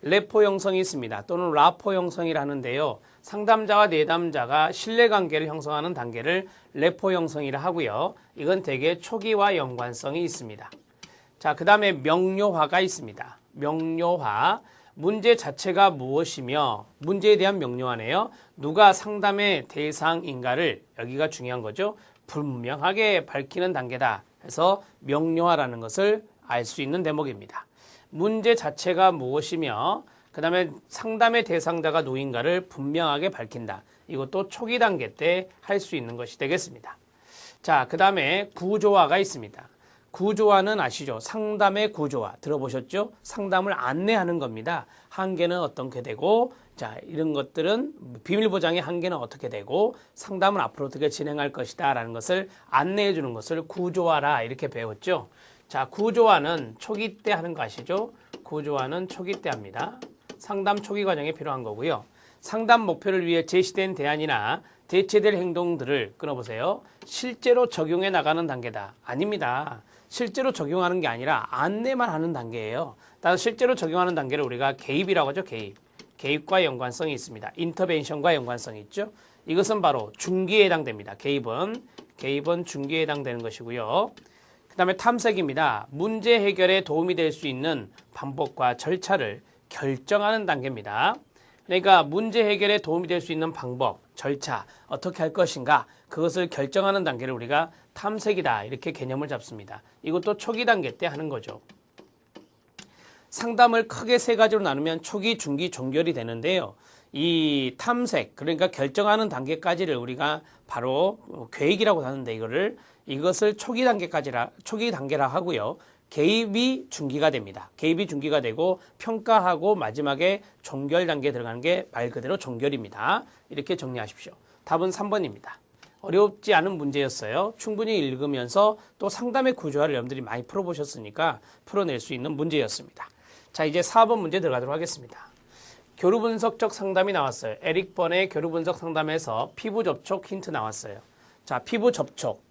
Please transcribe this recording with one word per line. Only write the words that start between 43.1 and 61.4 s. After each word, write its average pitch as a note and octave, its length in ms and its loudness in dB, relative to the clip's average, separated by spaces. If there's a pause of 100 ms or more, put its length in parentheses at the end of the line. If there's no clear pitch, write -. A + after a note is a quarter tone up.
상담을 F#3+ 500 -2
안내하는 E3+ 680 0
겁니다. B2+ 480 -6 (220)
한계는 F3+ 500 -2
어떻게 C3 440 -6
되고, F3+ 500 2 (240)
자, A2 200 -10 (100)
이런 D#3+ 260 -2
것들은 G3 640 -2 (280)
비밀 G#3+ 260 2
보장의 F3 320 0
한계는 F3 360 -4
어떻게 B2+ 320 -8
되고, B2+ 480 0 (180)
상담을 G3 460 0
앞으로 C#3 260 -4
어떻게 C#3 220 0
진행할 D3 420 -2
것이다 C#3 440 -2
라는 A#2 180 -4
것을 F3+ 360 -2 (220)
안내해 F#3+ 440 2
주는 C#3 200 -4
것을 C#3+ 320 -6
구조화라 D#3+ 760 0
이렇게 C3 260 -6
배웠죠. A#2 640 -4 (360)
자, C3 220 -4
구조화는 E3+ 880 4
초기 G#3+ 380 -6
때 - 160 -2
하는 E3 220 -2
거 D3+ 80 -6
아시죠? E3 500 -6 (320)
구조화는 D3 640 -4
초기 F#3 240 -8
때 F3+ 180 -6
합니다. A#2 480 -8 (400)
상담 G3+ 420 -2
초기 G3+ 240 -4
과정에 D#3+ 280 0
필요한 C#3 320 -6